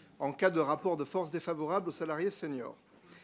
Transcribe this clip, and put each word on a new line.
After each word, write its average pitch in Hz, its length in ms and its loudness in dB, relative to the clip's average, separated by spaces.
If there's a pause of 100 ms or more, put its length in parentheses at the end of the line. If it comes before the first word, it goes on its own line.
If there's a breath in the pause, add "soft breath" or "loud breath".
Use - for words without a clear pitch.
(200 loud breath)
en 143 120 0
cas 190 180 4
de 165 100 4
rapport 156 380 2
de 143 80 -2
force 170 260 -2
défavorable 170 580 -2
aux - 20 -4
salariés 165 400 -2
seniors. 135 440 -6 (480 loud breath)